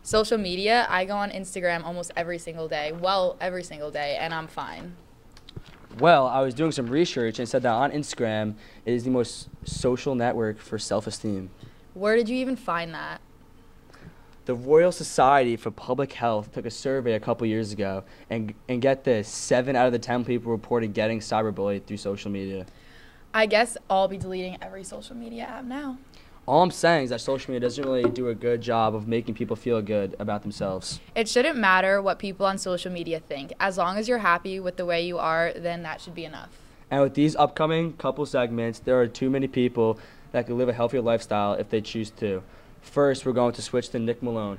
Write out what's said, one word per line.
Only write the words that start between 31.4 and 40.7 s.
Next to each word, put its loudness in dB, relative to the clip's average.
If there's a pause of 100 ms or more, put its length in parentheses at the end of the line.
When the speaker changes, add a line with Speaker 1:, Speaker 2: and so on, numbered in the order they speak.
Speaker 1:
matter 4
what 0
people -2
on 2
social -4
media -6
think. -10
As 0
long 0
as -4
you're 2
happy 2
with -4
the -2
way 2
you -4
are, 2
then -6
that -10
should -16
be -10
enough. -14 (420)
Speaker 2:
And 4
with 4
these 4
upcoming 2
couple -2
segments, -2
there 2
are 6
too -2
many 2
people 2 (320)
that 0
can -2
live 2